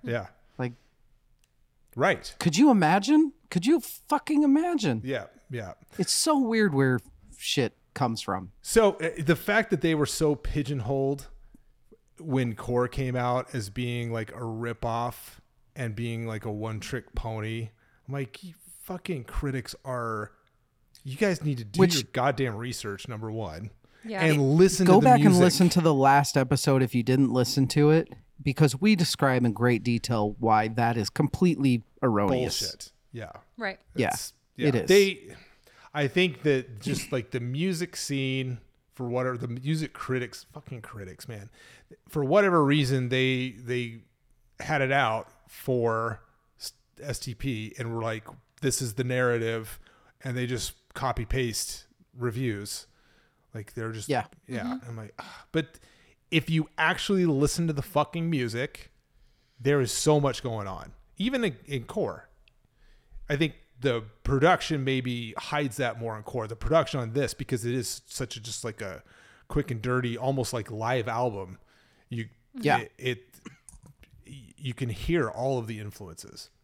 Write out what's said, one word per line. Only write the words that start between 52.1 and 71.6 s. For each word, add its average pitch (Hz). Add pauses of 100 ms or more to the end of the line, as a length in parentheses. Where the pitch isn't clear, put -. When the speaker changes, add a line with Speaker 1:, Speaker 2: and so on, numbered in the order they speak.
Speaker 1:
reviews. 117 (680)
Like, 107
they're 113
just, 110
Speaker 2:
Yeah. 123 (240)
Speaker 1:
yeah. 120
Speaker 3:
Mm-hmm. 123
Speaker 1:
I'm 113
like, 107
"Ah." -
But 160 (540)
if 160
you 160 (100)
actually 180
listen 147
to 156
the 143
fucking 165
music, 127 (680)
there 139
is 120
so 151
much 135
going 110
on, 92 (260)
even 240
in, 147 (100)
in 131
Core. - (1000)
I 147
think 156 (260)
the 120 (220)
production 147
maybe 123
hides 147
that 117
more 113
in 107
Core. 113
The 113
production 151
on 113
this, 131
because 117
it 120
is -
such -
a, 110
just, 113
like, 110
a 95 (440)
quick 147
and 117
dirty, 123
almost, 131
like, 117
live 113
album. 110 (500)